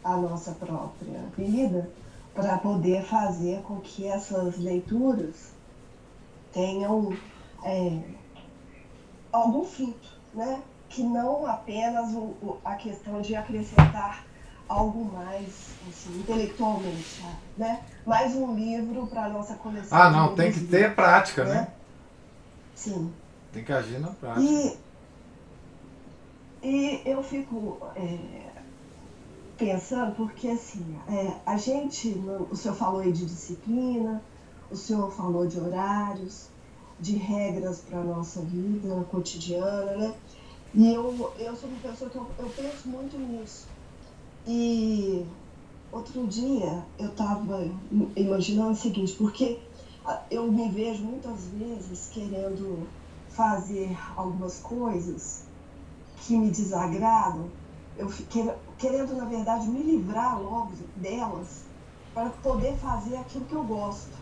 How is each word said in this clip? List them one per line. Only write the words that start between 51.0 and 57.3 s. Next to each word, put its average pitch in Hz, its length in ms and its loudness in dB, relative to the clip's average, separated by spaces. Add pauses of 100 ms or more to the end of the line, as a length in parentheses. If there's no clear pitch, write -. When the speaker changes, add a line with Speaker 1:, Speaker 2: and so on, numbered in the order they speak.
Speaker 1:
muitas 226 460 -6
vezes 202 640 -8
querendo 196 760 -4 (420)
fazer 190 640 0 (200)
algumas 180 440 -4
coisas 208 840 -4 (800)
que 233 160 4
me 214 120 6
desagradam, 185 1000 4 (480)